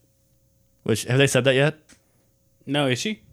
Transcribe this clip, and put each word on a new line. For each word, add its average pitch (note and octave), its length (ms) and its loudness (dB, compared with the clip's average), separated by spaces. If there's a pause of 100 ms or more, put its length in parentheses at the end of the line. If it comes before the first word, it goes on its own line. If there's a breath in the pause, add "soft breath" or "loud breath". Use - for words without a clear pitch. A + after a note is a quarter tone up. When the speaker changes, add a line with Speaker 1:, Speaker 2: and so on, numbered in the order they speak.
(840)
Speaker 1:
Which, A2 220 -2
have B2 120 0
they C#3 80 4
said C3 200 0
that C3+ 100 2
yet? C#3 240 0 (880)
Speaker 2:
No, C#3 180 -2
is B2+ 140 0
she? G#3+ 220 -8 (120)